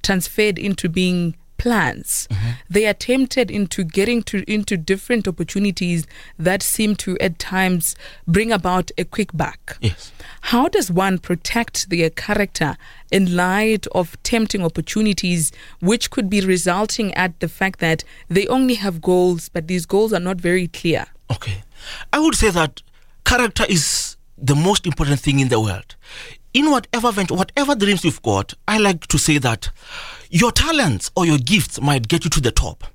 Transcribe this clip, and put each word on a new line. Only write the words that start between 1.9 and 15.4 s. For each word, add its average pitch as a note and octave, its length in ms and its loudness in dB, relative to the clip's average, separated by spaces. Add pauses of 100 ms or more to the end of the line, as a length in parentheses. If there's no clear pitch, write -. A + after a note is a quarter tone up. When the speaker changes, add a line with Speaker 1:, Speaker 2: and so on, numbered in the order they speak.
Speaker 2:
Mm-hmm. A2 200 -2 (180)
Speaker 1:
they G#3 180 2
are G#3 60 2
tempted B3 580 0
into G3+ 320 -2
getting G#3+ 420 0
to, G3+ 280 -4
into G#3 240 -2
different F#3+ 500 -2
opportunities F3 800 -2 (320)
that F3+ 240 0
seem G#3+ 340 0
to, - 220 -4
at F3+ 200 -2
times, F#3 580 0 (320)
bring G#3+ 240 2
about F3+ 460 0
a F3+ 60 -2
quick - 280 -4
buck. - 480 -6
Speaker 2:
Yes. - 320 -4 (300)
Speaker 1:
How B3+ 260 2
does F4 220 2
one F#3 280 2
protect - 720 -4
their E3 220 2
character G3 680 -2 (340)
in F#3 240 4
light G3 580 2
of - 300 -4
tempting A3 420 0
opportunities, F3 840 0 (300)